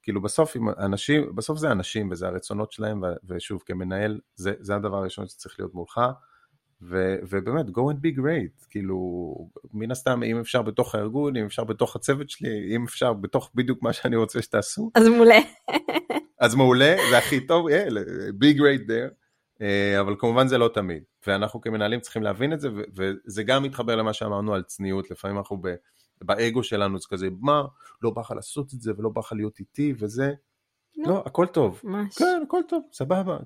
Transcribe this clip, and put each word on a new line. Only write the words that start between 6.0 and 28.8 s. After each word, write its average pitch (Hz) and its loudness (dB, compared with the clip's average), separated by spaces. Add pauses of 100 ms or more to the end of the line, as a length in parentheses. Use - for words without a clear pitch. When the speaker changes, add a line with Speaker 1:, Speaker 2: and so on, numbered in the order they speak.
Speaker 1:
ו-, 92 -2 (140)
ובאמת, 113 -2
"Go 120 0
and 143 -6
be 139 -2
great", 135 -2
כאילו, 92 -4 (400)
מן 110 -6
הסתם, 123 0
אם 113 0
אפשר 120 0
בתוך 110 0
הארגון, 127 0
אם 110 -2
אפשר 113 -4
בתוך 110 0
הצוות 143 -2
שלי, 107 -4
אם 120 0
אפשר 120 0
בתוך 101 -4
בדיוק 123 0
מה 117 0
שאני 123 -2
רוצה 113 0
שתעשו. 208 -2
Speaker 2:
אז 226 10
מעולה. 226 10 (1000)
Speaker 1:
אז 117 4
מעולה, 135 8 (140)
זה 123 8
הכי 131 2
טוב, 165 4
yeah, 170 2 (520)
be 147 8
great 139 4
there. 117 -4 (380)
אה, 101 2
אבל 101 0
כמובן 123 4
זה 127 2
לא 117 6
תמיד, 90 -4 (240)
ואנחנו 104 0
כמנהלים 110 -2
צריכים 113 -6
להבין 107 -2
את 151 -4
זה, 143 -4
ו-, 104 -8 (120)
וזה 98 -4
גם 135 2
מתחבר 123 -2
למה 110 0
שאמרנו 104 -4
על 92 -2
צניעות, 95 -6
לפעמים 98 -8
אנחנו 98 -8
ב-, 90 -6 (460)
באגו 117 0
שלנו, 101 -2
זה - -16
כזה, 95 -4 (140)
"מה, 143 2 (380)
לא 117 0
בא 113 -4
לך - -10
לעשות 135 -10
את 120 -14